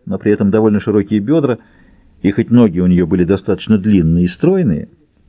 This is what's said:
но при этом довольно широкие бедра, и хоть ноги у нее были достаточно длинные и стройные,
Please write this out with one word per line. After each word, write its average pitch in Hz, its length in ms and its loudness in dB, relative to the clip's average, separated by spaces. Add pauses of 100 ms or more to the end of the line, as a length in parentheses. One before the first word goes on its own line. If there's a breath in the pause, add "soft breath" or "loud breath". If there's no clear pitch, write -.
но 95 120 -8
при 104 140 -2
этом 101 200 0
довольно 107 280 2
широкие 104 400 0
бедра, 127 400 -2 (600 soft breath)
и 95 100 0
хоть - 180 -2
ноги 110 300 2
у 90 80 0
нее 90 200 2
были 90 160 0
достаточно 98 540 -2
длинные 90 480 0
и - 20 0
стройные, 151 640 -2 (400)